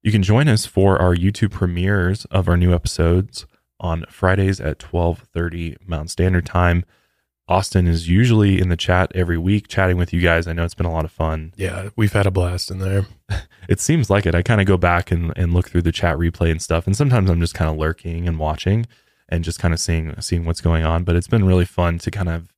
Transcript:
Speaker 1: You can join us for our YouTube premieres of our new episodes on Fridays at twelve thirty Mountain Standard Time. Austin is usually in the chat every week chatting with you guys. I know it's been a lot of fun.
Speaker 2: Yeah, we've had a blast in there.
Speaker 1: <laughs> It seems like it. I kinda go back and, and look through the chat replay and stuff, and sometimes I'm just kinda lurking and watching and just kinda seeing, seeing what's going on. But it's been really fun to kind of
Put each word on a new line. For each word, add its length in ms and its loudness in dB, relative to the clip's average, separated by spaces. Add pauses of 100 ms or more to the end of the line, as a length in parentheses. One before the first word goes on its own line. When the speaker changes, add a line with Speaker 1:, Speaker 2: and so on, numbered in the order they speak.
Speaker 1:
You 80 0
can 120 4
join 260 4
us 160 2
for 340 2
our 160 4
YouTube 360 0
premieres 760 -2
of 240 -2
our 80 4
new 160 4
episodes 720 0 (340)
on 300 -6
Fridays 500 0
at 200 -6
twelve 520 -2
thirty 540 -6
Mountain 220 -6
Standard 380 0
Time. 380 2 (640)
Austin 380 0
is 240 0
usually 500 4
in 100 0
the 80 0
chat 360 0
every 240 0
week 300 0
chatting 300 0
with 140 -2
you 100 0
guys. 260 2
I 60 -6
know 100 -2
it's 100 -4
been 140 -4
a 40 -4
lot 140 -4
of 60 -10
fun. 440 -6
Speaker 2:
Yeah, 400 -6
we've 180 0
had 120 2
a 60 2
blast 400 -2
in 80 -10
there. 260 -2 (240)
Speaker 1:
<laughs> 160 -4 (240)
It 100 0
seems 300 0
like 160 2
it. 100 0
I 60 2
kinda 240 2
go 100 4
back 360 0
and, 260 -2
and 160 0
look 160 2
through 140 0
the 100 0
chat 240 -2
replay 340 0
and 100 -2
stuff, 260 -2
and 100 0
sometimes 320 2
I'm 100 2
just 140 -2
kinda 180 -2
lurking 560 -4
and 120 -2
watching 480 -2 (420)
and 140 -2
just 180 -6
kinda 160 0
seeing, 420 -4
seeing 260 -4
what's 160 -4
going 220 2
on. 200 0
But 120 0
it's 120 0
been 180 2
really 180 4
fun 360 -2
to 120 -6
kind 160 -6
of 300 -8